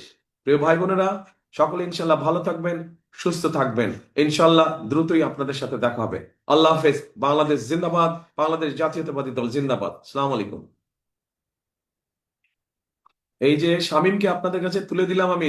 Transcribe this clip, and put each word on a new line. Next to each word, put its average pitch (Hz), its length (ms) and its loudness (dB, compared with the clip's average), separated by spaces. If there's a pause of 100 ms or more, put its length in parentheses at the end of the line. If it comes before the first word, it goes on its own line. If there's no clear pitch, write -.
(420)
প্রিয় 143 160 2
ভাই 160 220 4
বোনেরা, 190 280 0 (500)
সকলে 160 260 0
ইনশাল্লাহ 165 420 0
ভালো 170 220 0
থাকবেন, 170 280 -4 (440)
সুস্থ 165 220 -2 (160)
থাকবেন। 117 320 0 (260)
ইনশাল্লাহ 160 520 4 (220)
দ্রুতই 160 320 2
আপনাদের 135 380 -4
সাথে 127 240 -6
দেখা 117 180 -2
হবে। 92 160 -4 (340)
আল্লাহ 160 220 6
হাফেজ। 147 240 2 (260)
বাংলাদেশ 147 340 2 (100)
জিন্দাবাদ, 165 420 0 (260)
বাংলাদেশ 160 340 -2 (100)
জাতীয়তাবাদী 151 580 -4
দল 120 180 -2
জিন্দাবাদ। 127 360 -2 (100)
আসসালামু 139 340 -4
আলাইকুম। 101 260 -8 (2750)
এই 143 160 4
যে 165 140 0 (100)
শামীমকে 190 480 0
আপনাদের 180 360 -2
কাছে 185 240 -2
তুলে 180 220 -2
দিলাম 185 260 0
আমি, 170 120 -2